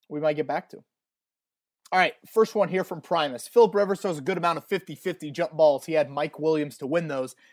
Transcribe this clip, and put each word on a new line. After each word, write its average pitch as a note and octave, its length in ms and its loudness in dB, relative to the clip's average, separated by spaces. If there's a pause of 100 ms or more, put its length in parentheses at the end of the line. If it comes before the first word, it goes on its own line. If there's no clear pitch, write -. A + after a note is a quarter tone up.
we D3+ 100 -8
might D3+ 160 0
get D3 120 -2
back D3 240 -6
to. - 60 -18 (1120)
All F#3 80 4
right, E3+ 160 2 (120)
first A3 280 2
one G3+ 120 2
here F#3 160 -2
from F3 160 -10
Primus. D3 480 -4
"Phillip A3+ 260 6
Rivers G3+ 280 0
throws F3+ 160 -4
a C#3+ 40 -8
good F3 160 -2
amount E3+ 200 0
of C#3+ 80 -10
fifty F3 300 -6
fifty E3 360 -8
jump D#3+ 220 -4
balls. D3+ 320 4
He - 80 -4
had C#3+ 160 2
Mike D3 300 -6
Williams D3+ 400 -2
to C#3+ 80 -8
win E3 200 -2
those. C3+ 280 -6 (180)